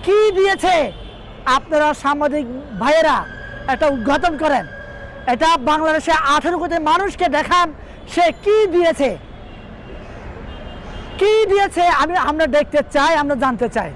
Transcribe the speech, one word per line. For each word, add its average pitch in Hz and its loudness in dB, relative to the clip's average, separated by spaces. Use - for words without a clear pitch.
কি 415 4
দিয়েছে? 370 2
আপনারা 294 2
সাংবাদিক 294 -2
ভাইয়েরা 285 4
এটা 302 0
উদ্ঘাটন 277 0
করেন। 285 0
এটা 320 2
বাংলাদেশে 311 0
আঠারো 311 2
কোটি 330 -2
মানুষকে 349 0
দেখান, 311 2
সে 339 4
কি 427 6
দিয়েছে, 320 2
কি 427 4
দিয়েছে? 392 2
আমি, 320 2
আমরা 311 0
দেখতে 294 0
চাই, 302 2
আমরা 294 0
জানতে 247 0
চাই। 185 -4